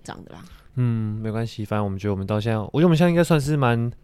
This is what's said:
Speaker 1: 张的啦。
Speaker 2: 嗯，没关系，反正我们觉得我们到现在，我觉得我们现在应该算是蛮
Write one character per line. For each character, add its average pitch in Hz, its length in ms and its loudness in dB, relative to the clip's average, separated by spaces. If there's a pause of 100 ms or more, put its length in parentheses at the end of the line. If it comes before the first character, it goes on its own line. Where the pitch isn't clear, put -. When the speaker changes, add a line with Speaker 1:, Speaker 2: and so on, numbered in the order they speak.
Speaker 1:
张 - 200 -14
的 - 80 -20
啦。 - 120 -20 (320)
Speaker 2:
嗯， 113 440 -2
没 110 120 -6
关 113 120 -4
系， 110 200 -8
反 107 120 -4
正 104 80 0
我 101 60 -2
们 95 80 -6
觉 98 80 -4
得 104 60 0
我 95 40 -2
们 95 80 -4
到 107 160 -2
现 113 120 -2
在， 110 60 0
我 104 160 -8
觉 143 80 2
得 - 20 6
我 180 40 8
们 165 80 4
现 160 80 4
在 175 60 4
应 170 60 2
该 170 80 4
算 160 160 4
是 147 160 0
蛮 117 340 2 (140)